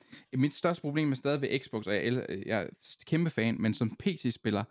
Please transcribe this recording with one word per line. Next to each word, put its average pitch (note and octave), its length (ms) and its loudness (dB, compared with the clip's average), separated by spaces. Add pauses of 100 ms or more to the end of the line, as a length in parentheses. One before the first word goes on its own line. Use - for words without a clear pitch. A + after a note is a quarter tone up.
(340)
øh, C3 60 2
mit C#3+ 140 4
største E3+ 280 0
problem D3 300 0
er C3+ 40 0
stadig C#3 260 0
ved C3 180 0
Xbox, A2 280 -6
og G2 60 2
jeg F#2+ 100 2
el-, A2+ 420 -2
jeg G#2 180 0
er - 40 -4 (380)
kæmpe E3 240 2
fan, A2+ 320 0
men A2 120 4
som A2+ 260 0
P - 40 -10
C-spiller, A2+ 680 0